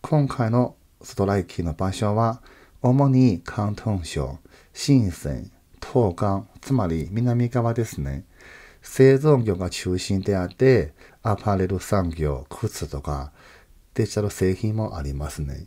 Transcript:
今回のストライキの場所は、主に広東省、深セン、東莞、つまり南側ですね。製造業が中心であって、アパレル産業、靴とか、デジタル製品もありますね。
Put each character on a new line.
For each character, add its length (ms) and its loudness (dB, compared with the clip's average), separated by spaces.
今 280 2
回 220 -2
の 260 0
ス 120 -18
ト 120 0
ラ 120 2
イ 60 0
キ 180 -8
の 120 -2
場 180 -2
所 240 -2
は、 260 0
主 260 4
に 380 4
広 340 -4
東 280 -4
省、 300 -4
深 400 4
セ 180 -8
ン、 220 -8
東 340 2
莞、 340 -2
つ 120 -6
ま 140 2
り 240 -2
南 400 0
側 240 0
で 100 0
す 140 -10
ね。 260 -6
製 360 6
造 200 4
業 180 0
が 140 -4
中 280 -2
心 220 -2
で 160 0
あ 80 0
っ 40 -4
て、 460 4
ア 140 0
パ 200 0
レ 120 0
ル 120 -2
産 300 -2
業、 380 -4
靴 400 -8
と 120 -8
か、 300 -6
デ 120 -2
ジ 80 -10
タ 80 -2
ル 80 -2
製 240 0
品 220 -4
も 200 -6
あ 60 -8
り 100 -6
ま 180 -6
す 120 -10
ね。 240 -10